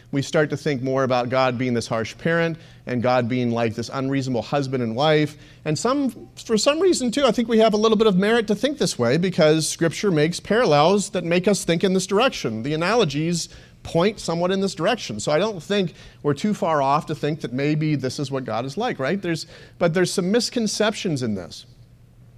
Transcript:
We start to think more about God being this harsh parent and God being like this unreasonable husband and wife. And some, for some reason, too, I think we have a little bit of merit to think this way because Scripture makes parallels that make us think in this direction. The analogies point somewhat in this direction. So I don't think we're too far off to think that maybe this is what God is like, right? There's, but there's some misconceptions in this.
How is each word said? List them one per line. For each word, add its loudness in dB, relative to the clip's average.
We -2
start 0
to -4
think -4
more 0
about 2
God 2
being 0
this -2
harsh -4
parent 0
and -4
God 2
being 0
like -2
this -8
unreasonable -2
husband -2
and -4
wife. 2
And -2
some, -2
for -2
some 2
reason, 2
too, 2
I 4
think -2
we 2
have 4
a 2
little 4
bit 4
of 4
merit 2
to 0
think -2
this -2
way 2
because 2
Scripture -2
makes 2
parallels 2
that -4
make 0
us 2
think 0
in 2
this 0
direction. 0
The -4
analogies 0
point 0
somewhat -2
in 0
this -2
direction. -2
So -2
I 4
don't -2
think -2
we're 2
too -2
far 0
off 2
to -6
think -4
that -8
maybe 0
this -4
is -6
what -4
God -4
is -10
like, -4
right? -2
There's, -4
but 2
there's 2
some 0
misconceptions -2
in -2
this. -12